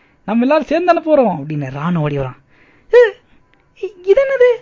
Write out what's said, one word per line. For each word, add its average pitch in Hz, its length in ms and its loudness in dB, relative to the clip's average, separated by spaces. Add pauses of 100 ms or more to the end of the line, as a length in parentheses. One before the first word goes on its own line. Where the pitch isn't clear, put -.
(260)
நம்ம 226 160 -2
எல்லாரும் 285 240 0
சேர்ந்து 339 280 0
தானே 330 120 -2
போறோம்" 269 300 2
அப்படின்னு 147 360 -8
ராணு 160 300 -4
ஓடி 147 160 -4
வரான். 131 220 -8 (540)
"ஏ, 466 180 6 (680)
இ-, 370 260 -12
இது 403 140 4
என்னது? 523 300 2 (100)